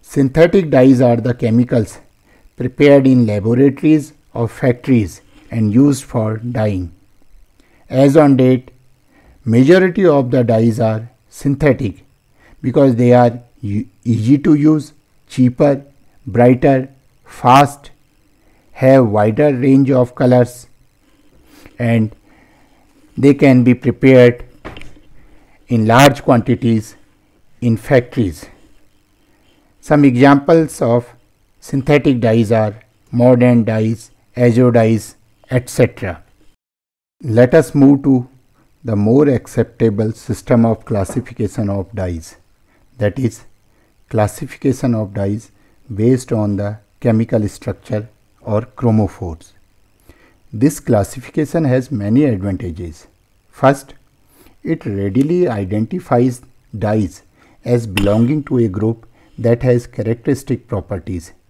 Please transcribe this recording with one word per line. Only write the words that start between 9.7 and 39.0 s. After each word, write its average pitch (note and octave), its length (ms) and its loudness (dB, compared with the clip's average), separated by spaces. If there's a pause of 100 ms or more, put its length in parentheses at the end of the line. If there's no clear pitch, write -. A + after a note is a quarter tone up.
of C#3 240 2
the B2 140 0
dyes A2+ 360 0
are A2 300 -4 (180)
synthetic C#3 760 -4 (580)
because C3 340 0
they A#2+ 160 2
are A#2+ 280 2 (200)
u-, G#2 260 -8 (180)
easy A#2 340 0
to D#3 160 2
use, D3+ 380 0 (360)
cheaper, C#3 560 0 (420)
brighter, B2+ 640 2 (360)
fast, C3+ 680 0 (840)
have C3 340 4
wider G#2+ 480 0
range C3+ 360 2
of B2+ 240 0
colors, B2 520 0 (1120)
and A#2 360 -2 (1000)
they C#3 180 2
can C3 300 4
be B2 100 4
prepared B2 680 4 (1200)
in A2+ 180 0
large B2+ 360 4
quantities A#2 720 -2 (640)
in A#2 160 0
factories. A#2+ 680 -2 (1300)
Some D3 240 0
examples C#3 760 2
of A#2+ 320 -2 (460)
synthetic C#3+ 600 0
dyes A2+ 320 0
are G#2+ 220 -2 (380)
Mordant A#2+ 540 2
dyes, A2 440 -4 (260)
azo B2 340 2
dyes, A2+ 460 0 (340)
et B2+ 180 -4
cetera. - 540 -4 (1000)
Let B2 320 2
us D#3+ 200 2
move C#3 280 4
to B2+ 260 0 (560)
the G#2+ 100 -6
more A#2+ 340 2